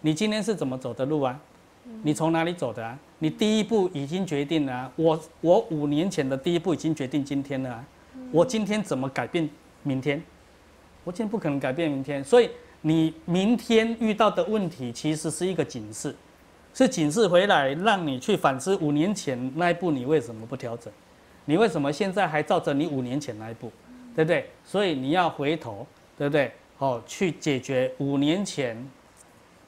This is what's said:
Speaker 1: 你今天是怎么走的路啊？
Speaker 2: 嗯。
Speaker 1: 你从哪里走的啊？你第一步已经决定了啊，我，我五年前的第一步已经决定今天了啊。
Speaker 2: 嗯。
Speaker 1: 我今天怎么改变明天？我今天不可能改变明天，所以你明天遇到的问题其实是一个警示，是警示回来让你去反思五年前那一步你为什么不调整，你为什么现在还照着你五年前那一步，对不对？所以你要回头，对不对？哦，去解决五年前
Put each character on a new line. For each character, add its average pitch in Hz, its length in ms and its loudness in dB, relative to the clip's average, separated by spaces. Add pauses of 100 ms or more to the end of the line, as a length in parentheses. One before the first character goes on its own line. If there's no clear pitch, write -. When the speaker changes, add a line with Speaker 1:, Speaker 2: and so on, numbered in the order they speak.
Speaker 1:
你 156 140 2
今 214 160 0
天 214 120 -2
是 208 120 0
怎 156 120 -4
么 131 120 -4
走 123 160 -8
的 131 100 -2
路 151 160 0
啊？ 131 180 0 (460)
Speaker 2:
嗯。 226 180 -16
Speaker 1:
你 151 120 0
从 160 180 0
哪 165 120 2
里 175 100 -2
走 135 180 -4
的 113 120 -8
啊？ 120 140 -10 (200)
你 156 100 0
第 214 300 2
一 214 40 2
步 208 300 0
已 139 140 -4
经 180 200 -2
决 143 180 -2
定 151 200 0
了 131 80 -4
啊， 127 240 -8
我， 160 240 2 (220)
我 175 180 6 (100)
五 151 160 -2
年 151 240 0
前 143 160 -2
的 131 100 -2
第 175 180 -2
一 175 40 2
步 170 140 0
已 147 40 0
经 160 180 -2
决 139 120 -6
定 139 160 -2
今 139 200 -4
天 135 200 -6
了 127 80 -6
啊。 120 140 -12 (300)
Speaker 2:
嗯。 - 180 -16
Speaker 1:
我 165 120 6
今 214 200 0
天 208 180 -2
怎 - 140 -2
么 131 140 -4
改 127 160 -4
变 160 220 -2 (340)
明 135 180 -2
天？ 143 220 -2 (840)
我 180 80 -8
今 180 60 -12
天 220 100 -2
不 214 100 -4
可 165 120 -2
能 139 100 -2
改 135 100 -2
变 156 200 0
明 135 120 -4
天， 139 220 -6
所 240 160 8
以 220 100 4 (300)
你 160 340 4 (120)
明 190 300 4
天 226 440 4
遇 220 140 2
到 208 160 4
的 180 140 0
问 208 260 0
题 127 200 -8
其 151 240 -2
实 156 160 -4
是 180 160 -4
一 190 80 0
个 160 80 0
警 110 300 -6
示， 127 220 -8 (580)
是 262 160 4
警 156 240 0
示 208 160 4
回 175 180 6
来 156 280 6
让 185 320 0
你 131 120 -2
去 196 160 0
反 139 240 2
思 190 180 0
五 151 140 0
年 147 240 2
前 127 420 -6
那 175 140 2
一 175 40 2
步 175 160 -2
你 127 160 -2
为 156 120 2
什 113 160 -6
么 110 120 -14
不 131 100 -10
调 117 220 -8
整， - 120 -16 (540)
你 151 140 2
为 220 100 6
什 165 120 -2
么 143 120 0
现 196 180 -2
在 185 160 0
还 151 160 0
照 175 160 2
着 160 140 -2
你 143 140 2
五 139 160 -4
年 123 180 -4
前 117 180 -10
那 110 120 -12
一 117 40 -10
步， 113 160 -14 (440)
对 160 100 2
不 156 40 -2
对？ 156 200 0 (160)
所 202 200 0
以 175 100 2
你 131 160 -4
要 175 180 4
回 147 280 -2
头， 117 300 -10 (300)
对 143 100 -2
不 143 60 0
对？ 139 180 4 (280)
哦， 127 280 -2
去 190 260 -2
解 139 280 -2
决 127 380 -2
五 139 180 0
年 151 260 2
前 123 400 -6 (840)